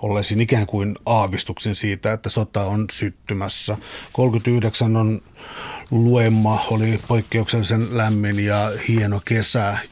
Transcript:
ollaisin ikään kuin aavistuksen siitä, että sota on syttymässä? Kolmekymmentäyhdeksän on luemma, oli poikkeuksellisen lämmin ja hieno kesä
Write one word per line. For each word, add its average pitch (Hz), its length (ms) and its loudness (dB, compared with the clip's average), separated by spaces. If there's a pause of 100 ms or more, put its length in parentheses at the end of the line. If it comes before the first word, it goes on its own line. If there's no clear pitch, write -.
ollaisin 104 400 0
ikään 113 240 2
kuin 101 300 -2 (100)
aavistuksen 101 720 0
siitä, 104 380 -2
että 107 160 -4
sota 104 360 -2
on 104 260 -2
syttymässä? 101 840 -4 (340)
Kolmekymmentäyhdeksän 117 840 2
on 110 260 2 (720)
luemma, 113 800 4
oli 110 360 0
poikkeuksellisen 113 920 0
lämmin 104 420 0
ja 104 320 0 (160)
hieno 107 380 2
kesä 107 520 2 (140)